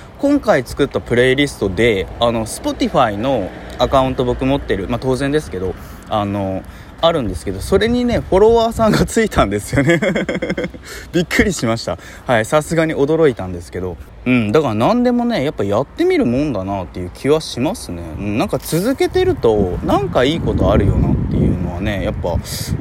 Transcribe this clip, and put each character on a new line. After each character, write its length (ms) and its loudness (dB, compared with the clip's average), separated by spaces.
今 220 2
回 220 4
作 200 -2
っ 60 0
た 100 -2
プ 160 -2
レ 160 6
イ 60 2
リ 100 2
ス 100 -8
ト 120 0
で、 360 2
あ 140 2
の、 120 -2
Spotify 680 0
の 340 -2
ア 80 2
カ 140 4
ウ 80 2
ン 60 -4
ト 100 0
僕 200 0
持 120 2
っ 20 0
て 160 -2
る、 140 -4
ま 80 -2
あ、 20 -4
当 160 0
然 160 -2
で 80 2
す 100 -10
け 100 -8
ど、 140 -4
あ 160 0
の、 380 -4
あ 100 4
る 120 0
ん 40 -4
で 80 -4
す 80 -12
け 80 -6
ど、 80 -6
そ 180 0
れ 120 2
に 160 0
ね、 140 0
フ 160 -2
ォ 40 6
ロ 160 6
ワ 140 4
ー 40 -6
さ 140 2
ん 40 4
が 140 4
つ 160 0
い 80 2
た 140 2
ん 60 -2
で 100 -2
す 160 -6
よ 80 4
ね。 160 4
<laughs> 580 -10
び 100 2
っ 40 0
く 180 2
り 80 0
し 140 -4
ま 100 0
し 80 -6
た。 140 -4
は 120 4
い、 60 0
さ 160 2
す 140 -4
が 100 4
に 80 -2
驚 340 4
い 60 2
た 140 -8
ん 60 -8
で 60 -8
す 120 -16
け 80 -6
ど。 180 -6
う 40 0
ん、 220 2
だ 100 4
か 80 0
ら 60 -2
何 260 2
で 100 2
も 140 0
ね、 180 0
や 60 0
っ 40 -4
ぱ 100 -4
や 180 0
っ 60 -2
て 180 -2
み 100 2
る 120 2
も 120 2
ん 140 0
だ 100 -4
な 200 -4
っ 40 -12
て 120 -12
い 80 -6
う 40 -12
気 180 -6
は 120 4
し 180 -8
ま 140 0
す 180 -12
ね。 120 -10
う 20 -6
ん、 160 -4
な 80 0
ん 20 -2
か 120 -2
続 360 -2
け 140 0
て 160 2
る 80 2
と、 500 2
な 140 2
ん 120 -2
か 140 2
い 120 2
い 40 -2
こ 140 -2
と 180 2
あ 60 4
る 80 4
よ 100 2
な 140 2
っ 60 2
て 60 0
い 100 2
う 120 0
の 140 -4
は 80 -6
ね、 220 -4
や 80 -2
っ 20 -2
ぱ 240 -2